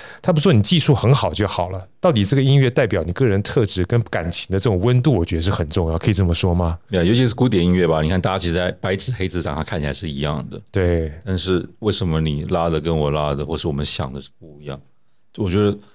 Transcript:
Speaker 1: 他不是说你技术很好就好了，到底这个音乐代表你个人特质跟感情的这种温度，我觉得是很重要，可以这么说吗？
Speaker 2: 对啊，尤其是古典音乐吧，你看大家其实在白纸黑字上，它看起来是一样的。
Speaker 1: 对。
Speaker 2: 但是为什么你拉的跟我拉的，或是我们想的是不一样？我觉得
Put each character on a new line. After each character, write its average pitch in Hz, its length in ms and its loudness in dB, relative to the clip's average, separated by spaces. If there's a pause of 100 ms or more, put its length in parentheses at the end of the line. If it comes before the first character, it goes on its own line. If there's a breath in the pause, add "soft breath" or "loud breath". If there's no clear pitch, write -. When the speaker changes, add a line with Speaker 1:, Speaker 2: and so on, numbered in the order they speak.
(220 loud breath)
Speaker 1:
他 185 100 2
不 160 60 2
是 147 60 2
说 196 80 6
你 107 100 6
技 160 160 4
术 147 160 4
很 113 180 4
好 95 220 0
就 98 140 0
好 90 220 -4
了， 95 140 -10 (160)
到 180 120 2
底 147 120 2
这 - 120 2
个 135 60 2
音 135 160 6
乐 131 120 4
代 127 160 2
表 92 160 0
你 80 80 -4
个 127 160 0
人 101 160 2
特 110 240 0
质 92 200 0
跟 - 180 2
感 85 260 -4
情 - 220 -2
的 95 60 2
这 117 120 0
种 92 80 2
温 123 240 2
度， 131 160 4
我 85 60 2
觉 - 100 -4
得 80 80 0
是 82 80 0
很 80 180 -2
重 82 220 0
要， 82 80 0
可 - 100 -4
以 104 60 4
这 95 100 2
么 87 80 2
说 87 220 0
吗？ 85 240 0 (100)
Speaker 2:
对 92 120 0
啊， - 20 2
尤 90 100 4
其 123 140 2
是 120 80 -2
古 127 140 2
典 92 160 2
音 90 80 4
乐 90 160 2
吧， 78 120 2
你 78 80 0
看 90 120 0
大 95 100 0
家 92 80 0
其 90 80 -4
实 82 80 -2
在 90 160 0 (100)
白 95 140 -2
纸 98 160 -6
黑 95 180 -4
字 87 140 -6
上， 73 140 -6
它 78 80 -4
看 85 160 -6
起 73 60 -4
来 71 60 -4
是 67 160 -8
一 69 120 -8
样 73 280 -4
的。 82 120 -14 (100)
Speaker 1:
对。 85 420 0 (120)
Speaker 2:
但 95 120 -4
是 90 320 -2 (120)
为 107 120 -2
什 - 140 -4
么 80 140 0
你 76 240 -2
拉 85 240 -2
的 80 120 0
跟 80 160 -2
我 73 140 0
拉 73 240 -2
的， 71 100 -6
或 76 120 -6
是 73 100 -6
我 82 60 -4
们 71 120 -4
想 73 280 -4
的 69 80 -12
是 - 80 -18 (100)
不 73 220 -20
一 73 60 -20
样？ 69 140 -12 (580)
我 104 120 -2
觉 92 80 2
得 104 180 2 (180 loud breath)